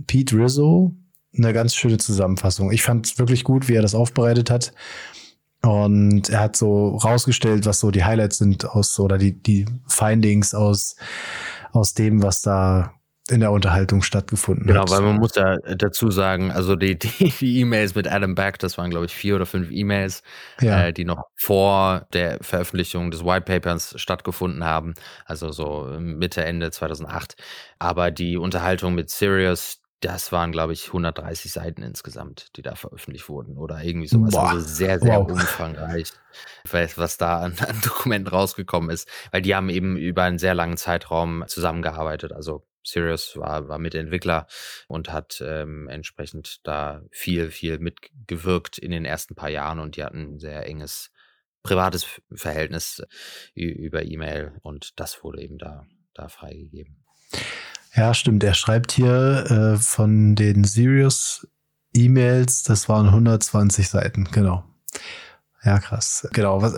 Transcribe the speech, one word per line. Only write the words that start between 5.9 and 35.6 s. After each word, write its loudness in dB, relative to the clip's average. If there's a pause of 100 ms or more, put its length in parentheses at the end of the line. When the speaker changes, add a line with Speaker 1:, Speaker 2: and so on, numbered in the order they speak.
Speaker 1:
er 2
hat 0
so 2
rausgestellt, 2
was 2
so 2
die 4
Highlights 2
sind 2
aus, 0
oder 4
die, 2
die 2 (200)
Findings 4
aus, 2 (760)
aus 4
dem, 4
was 2
da 2 (340)
in 4
der 4
Unterhaltung 4
stattgefunden -2
Speaker 2:
Genau, 6
Speaker 1:
hat. 2
Speaker 2:
weil 6
man 6
muss 2
da 2 (180)
dazu 0
sagen, 2
also 2
die, 0
die, 0
die 2
E-Mails 2
mit -2
Adam 0
Back, -2
das -6
waren, -4
glaub -2
ich, -8
vier -2
oder -2
fünf -4
E-Mails, -4 (380)
Speaker 1:
Ja. 2
Speaker 2:
äh, -2
die -6
noch -6 (120)
vor 2
der -2
Veröffentlichung -4
des -8
White 0
Papers -2
stattgefunden -6
haben, -4 (320)
also -10
so -8
Mitte, -4
Ende -4
zweitausendacht. -10 (420)
Aber 0
die -4
Unterhaltung -2
mit -4
Sirius, 0 (240)
das -6
waren, -2
glaub -2
ich, -10
hundertdreißig -6
Seiten -10
insgesamt, -16
die -16
da -10
veröffentlicht -16
wurden -12
oder -10
irgendwie -6
sowas. 4
Speaker 1:
Boah. 2
Speaker 2:
Also -4
sehr, -2
sehr 4
Speaker 1:
Wow. 0
Speaker 2:
umfangreich, -6 (580)